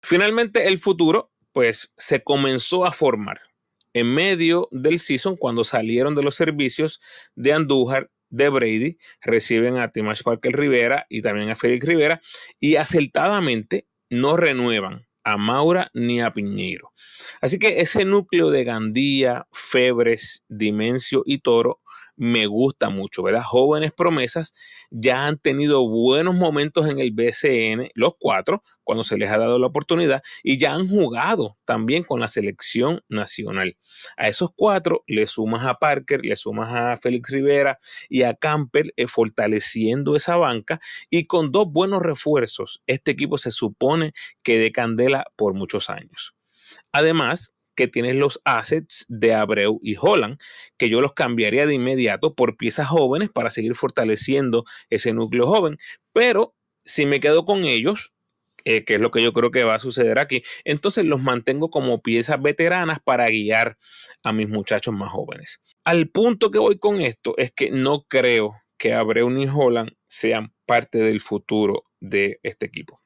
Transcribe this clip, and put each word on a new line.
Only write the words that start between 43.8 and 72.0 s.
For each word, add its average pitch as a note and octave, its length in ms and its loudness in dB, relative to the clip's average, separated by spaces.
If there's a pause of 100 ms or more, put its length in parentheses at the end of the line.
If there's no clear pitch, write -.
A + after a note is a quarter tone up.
que A2+ 160 2
dé A2+ 140 2
candela B2 520 0 (120)
por G2+ 180 0
muchos G2 340 -6
años. - 460 -14 (560)
Además, D#3 640 0 (200)
que B2+ 120 2
tienes B2 300 -2
los C#3 280 0
assets C#3+ 640 -2
de A2+ 260 2
Abreu G#2+ 480 0
y G#2+ 180 -4
Holland, C#3+ 400 2 (380)
que A#2+ 100 2
yo A#2+ 120 4
los C#3 120 0
cambiaría A#2+ 520 0
de D3 100 2
inmediato B2 600 0
por A#2+ 220 0
piezas C3 320 -4
jóvenes D#3 400 2
para A#2 220 -4
seguir A#2 260 -4
fortaleciendo A#2+ 880 0 (260)
ese A#2 220 0
núcleo A2+ 340 0
joven, E3+ 320 2 (340)
pero A3+ 440 2 (280)
si - 220 0
me C#3 140 0
quedo D#3 240 4
con G3 200 0
ellos, C#3 500 -2 (500)
eh, A2+ 200 2
que A2 100 0
es G#2 60 2
lo A2+ 120 0
que A#2 100 2
yo A#2 100 2
creo A#2 200 0
que B2+ 100 2
va A2+ 140 2
a - 20 -2
suceder A#2 400 0
aquí, C3+ 240 -2 (220)
entonces F#3+ 400 -2
los D3 180 0
mantengo C3+ 480 -2
como B2+ 320 -2
piezas A#2+ 400 -2
veteranas E3 560 0
para A#2+ 320 2
guiar A2 480 0 (460)
a A2+ 80 -2
mis G#2+ 160 -2
muchachos G#2+ 440 -2
más G2+ 200 -8
jóvenes. - 480 -10 (240)
Al E3 240 2
punto A3 420 2
que G#3 80 2
voy G#3 220 2
con G#3 200 0
esto A#2+ 380 -4
es B2+ 140 -2
que - 180 -2
no C3+ 380 -2
creo A#2 520 2 (160)
que A2+ 160 0
Abreu A2+ 380 2
ni C3+ 160 0
Holland B2 460 2 (160)
sean A2 440 -2 (140)
parte A#2 320 2
del A2 220 2
futuro G#2 640 -2 (160)